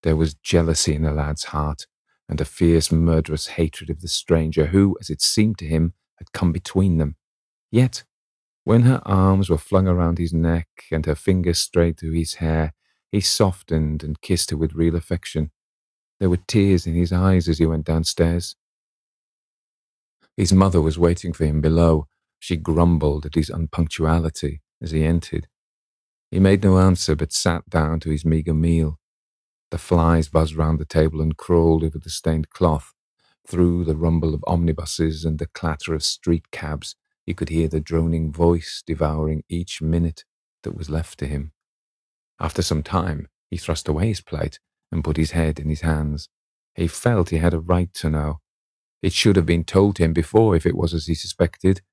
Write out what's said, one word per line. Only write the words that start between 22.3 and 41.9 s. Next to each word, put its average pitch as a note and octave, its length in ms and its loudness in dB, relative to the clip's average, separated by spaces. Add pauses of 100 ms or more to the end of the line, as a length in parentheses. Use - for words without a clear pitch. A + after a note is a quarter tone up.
She - 180 -4
grumbled D#2 680 2
at D2+ 100 -6
his D#2 140 0
unpunctuality D#2+ 1120 -2 (200)
as D#2 100 -8
he D#2 120 0
entered. D#2+ 440 -2 (840)
He F2+ 80 -2
made F#2+ 240 6
no F#2+ 160 6
answer, F#2 360 4
but D2+ 180 -6
sat - 360 -2
down D#2+ 320 0
to D#2+ 80 -8
his D2+ 160 -2
meagre D#2+ 280 0
meal. D#2+ 460 0 (720)
The F2 80 -8
flies E2 500 2
buzzed D#2 260 0
round D#2 240 0
the D2+ 60 -6
table D#2 340 0
and D#2 160 0
crawled E2 480 2
over D#2 140 -4
the D2+ 120 -14
stained D#2+ 420 -4
cloth. D#2 420 -2 (540)
Through F2 380 2
the D#2 100 0
rumble D#2+ 400 0
of D2 100 -8
omnibuses D#2+ 800 -2
and D#2 140 -2
the D#2+ 80 -6
clatter D#2+ 480 -6
of D2+ 80 -6
street - 480 -4
cabs, D2+ 440 -10 (300)
he F#2 80 -6
could - 160 -6
hear D#2+ 180 0
the D#2 120 -2
droning E2 520 -2
voice E2+ 540 0
devouring D#2 640 -4
each F2 320 -8
minute E2 440 -2 (380)
that - 120 -10
was D#2+ 140 -12
left D#2+ 300 -6
to C#2 80 -6
him. C#2+ 260 -8 (840)